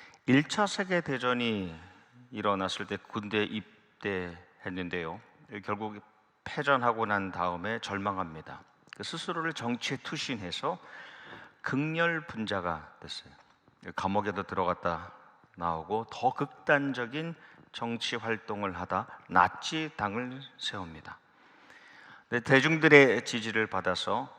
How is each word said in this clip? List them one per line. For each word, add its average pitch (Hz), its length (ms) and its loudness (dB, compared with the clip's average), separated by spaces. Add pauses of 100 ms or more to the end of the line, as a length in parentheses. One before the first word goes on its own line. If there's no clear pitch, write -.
(280)
일 135 200 8
차 208 180 0
세계대전이 123 1160 0 (520)
일어났을 98 560 0
때 101 100 -4
군대 104 460 -2
입대했는데요. 90 1800 -6 (420)
결국 107 380 -6 (480)
패전하고 123 560 2
난 98 280 0
다음에 90 460 -2
절망합니다. 95 800 -4 (340)
그 - 80 -10
스스로를 165 480 -6
정치에 120 460 -4
투신해서 135 840 -6 (800)
극렬 160 640 0
분자가 95 640 -4 (120)
됐어요. - 320 -14 (640)
감옥에도 98 460 0
들어갔다 87 680 -2 (460)
나오고 85 520 -2
더 127 220 0
극단적인 143 1040 -2 (380)
정치 117 420 -4
활동을 104 640 -4
하다 92 280 -2 (200)
나치 147 680 2
당을 123 440 -4 (160)
세웁니다. 82 600 -10 (1120)
네, 120 100 0
대중들의 139 840 8
지지를 110 420 0
받아서 98 720 -2